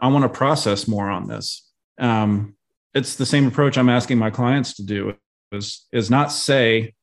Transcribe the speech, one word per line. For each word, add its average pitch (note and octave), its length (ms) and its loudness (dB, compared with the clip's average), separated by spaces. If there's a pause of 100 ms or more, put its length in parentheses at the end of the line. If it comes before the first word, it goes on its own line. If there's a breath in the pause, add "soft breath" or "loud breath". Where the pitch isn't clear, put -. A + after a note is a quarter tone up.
I B2+ 60 2
wanna C#3 200 4
process C3+ 600 0
more G2+ 200 -2
on F#2+ 200 -6
this." - 400 -12 (320)
Um, G#2+ 560 0 (380)
it's B2+ 200 -4
the C3 120 -4
same C#3+ 200 2
approach C3+ 320 2
I'm B2+ 100 4
asking B2 300 2
my A2 120 0
clients B2 440 0
to - 80 -14
do G2+ 320 -4 (380)
is, - 400 -10
is A2 180 0
not C#3+ 220 2
say, A2+ 720 0